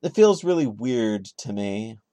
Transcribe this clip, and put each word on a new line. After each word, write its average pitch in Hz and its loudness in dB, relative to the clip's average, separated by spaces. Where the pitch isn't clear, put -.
it 151 -6
feels 208 6
really 170 0
weird 110 -2
to 113 -10
me. 101 -6